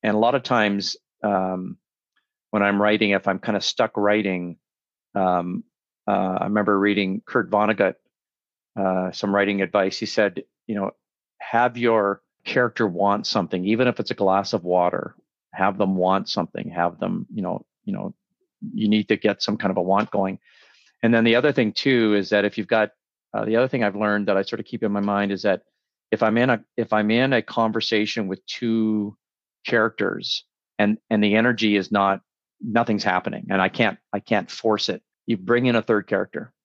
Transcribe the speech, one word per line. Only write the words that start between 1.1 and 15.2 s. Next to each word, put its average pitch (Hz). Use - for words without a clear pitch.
um, 92
when 104
I'm 101
writing, 104
if 98
I'm 95
kinda 104
stuck -
writing, 98
um, 90
uh, 95
I -
remember 101
reading 101
Kurt 113
Vonnegut, 104
uh, 92
some 98
writing 101
advice. 95
He 110
said, 101
you 110
know, 98
"Have 120
your 110
character 120
want 101
something, 90
even 113
if 120
it's -
a -
glass 98
of 95
water, 87